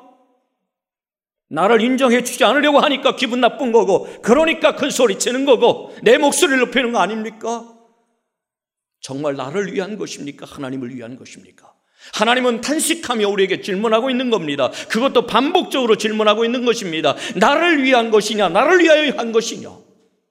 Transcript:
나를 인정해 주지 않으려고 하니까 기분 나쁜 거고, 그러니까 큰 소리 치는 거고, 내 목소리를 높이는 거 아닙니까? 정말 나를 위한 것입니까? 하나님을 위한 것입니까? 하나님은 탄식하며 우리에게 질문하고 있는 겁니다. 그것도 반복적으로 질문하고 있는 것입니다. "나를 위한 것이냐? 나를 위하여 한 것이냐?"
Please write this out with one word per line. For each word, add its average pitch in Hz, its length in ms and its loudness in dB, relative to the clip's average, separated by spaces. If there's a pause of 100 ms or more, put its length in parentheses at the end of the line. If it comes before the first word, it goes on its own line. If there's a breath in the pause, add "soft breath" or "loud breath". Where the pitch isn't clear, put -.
(1500)
나를 202 320 2
인정해 247 420 2
주지 240 220 -2
않으려고 285 340 4
하니까 269 380 0
기분 247 240 -4
나쁜 240 320 0
거고, 196 340 2 (140 loud breath)
그러니까 311 560 2
큰 285 140 -4
소리 214 280 0
치는 262 280 -4
거고, 220 560 2
내 240 160 6
목소리를 285 420 2
높이는 247 320 0
거 233 60 0
아닙니까? 220 720 -6 (1300)
정말 139 320 -6
나를 143 380 -6
위한 196 260 -6
것입니까? - 480 -14
하나님을 135 480 -10
위한 120 220 -14
것입니까? - 580 -20 (400 loud breath)
하나님은 240 480 0
탄식하며 254 640 -2
우리에게 185 320 0
질문하고 220 500 0
있는 247 200 -2
겁니다. 143 400 -2 (180 loud breath)
그것도 233 380 0
반복적으로 269 680 0
질문하고 214 480 0
있는 240 200 -2
것입니다. 165 520 -2 (200 loud breath)
"나를 285 460 2
위한 240 280 2
것이냐? 208 380 0
나를 285 340 2
위하여 302 340 4
한 226 160 -6
것이냐?" 175 440 -4 (540)